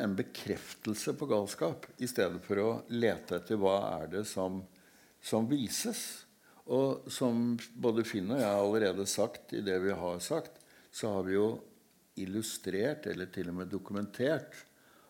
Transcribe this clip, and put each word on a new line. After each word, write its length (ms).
en 140
bekreftelse 960
på 160
galskap, 560
i 80
stedet 340
for 160
å 120
lete 480
etter 240
hva 400
er 60
det 180
som, 380
som 240
vises. 800
Og 400
som 480
både 280
Finn 280
og 100
jeg 80
har 100
allerede 480
sagt 460
i 80
det 180
vi 140
har 260
sagt, 380
så 220
har 100
vi 140
jo 240
illustrert, 880
eller 240
til 220
og 80
med 80
dokumentert, 960